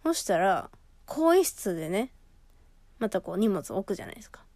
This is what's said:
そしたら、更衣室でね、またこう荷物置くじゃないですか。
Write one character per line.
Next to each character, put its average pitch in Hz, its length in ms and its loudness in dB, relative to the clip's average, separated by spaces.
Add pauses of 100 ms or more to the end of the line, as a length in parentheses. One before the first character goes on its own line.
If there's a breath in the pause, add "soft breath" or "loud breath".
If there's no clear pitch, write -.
そ 330 120 2
し - 100 -4
た 180 140 2
ら、 180 320 2 (360)
更 320 220 2
衣 349 160 6
室 - 300 -4
で 160 140 -6
ね、 214 240 -2 (840)
ま 220 100 -2
た 190 120 0
こ - 140 -10
う 180 40 -2
荷 220 100 2
物 180 240 -2
置 190 120 -2
く 202 100 -4
じ - 80 -8
ゃ 90 40 -14
な - 60 -14
い - 20 -14
で 220 80 -20
す - 80 -20
か。 - 120 -20 (140)